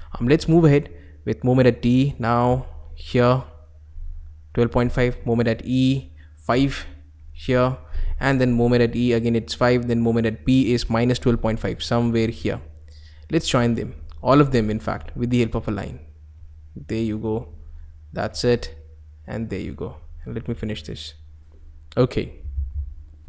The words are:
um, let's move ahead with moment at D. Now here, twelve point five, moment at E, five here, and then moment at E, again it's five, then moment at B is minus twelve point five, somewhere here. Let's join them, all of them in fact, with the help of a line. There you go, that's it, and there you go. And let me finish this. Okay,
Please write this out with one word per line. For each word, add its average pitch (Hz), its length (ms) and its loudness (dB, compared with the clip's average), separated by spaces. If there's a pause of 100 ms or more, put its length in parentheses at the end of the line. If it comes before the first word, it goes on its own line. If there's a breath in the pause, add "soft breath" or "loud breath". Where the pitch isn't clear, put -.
(200 soft breath)
um, 120 80 0
let's 156 200 4
move 165 180 6
ahead 143 240 6 (360 soft breath)
with - 180 -4
moment 127 240 6
at 117 140 2
D. 127 380 2
Now 120 480 2 (280)
here, 127 480 2 (1080)
twelve 117 180 2
point 123 200 2
five, 123 340 0
moment 117 220 2
at 117 180 -2
E, 131 460 0 (260 soft breath)
five 135 480 0 (460)
here, 127 460 0 (420 loud breath)
and 135 200 2
then 123 140 2
moment 120 300 4
at 117 120 0
E, 120 180 2
again 117 220 2
it's 113 180 -2
five, 123 340 2
then 117 140 0
moment 117 260 2
at 110 180 -4
B 127 280 4
is - 160 -2
minus 120 300 2
twelve 117 220 2
point 113 180 -2
five, 117 220 -4
somewhere 117 460 2
here. 107 340 -4 (680 soft breath)
Let's 165 180 0
join 120 260 2
them, 117 200 -6 (260)
all 135 180 6
of 139 120 4
them 110 180 2
in 110 100 -2
fact, - 380 -8
with 120 140 -2
the 123 80 2
help 113 160 0
of 113 120 -4
a - 40 -4
line. 98 280 -8 (760)
There 113 260 -6
you 110 160 -2
go, 110 380 -6 (580 soft breath)
that's - 300 -6
it, 120 320 0 (500)
and 113 240 -8
there 95 100 -6
you 87 140 -8
go. - 240 -10 (280)
And 120 100 -10
let 117 140 -10
me 120 40 -4
finish 107 300 -6
this. - 300 -12 (840)
Okay, - 380 0 (960)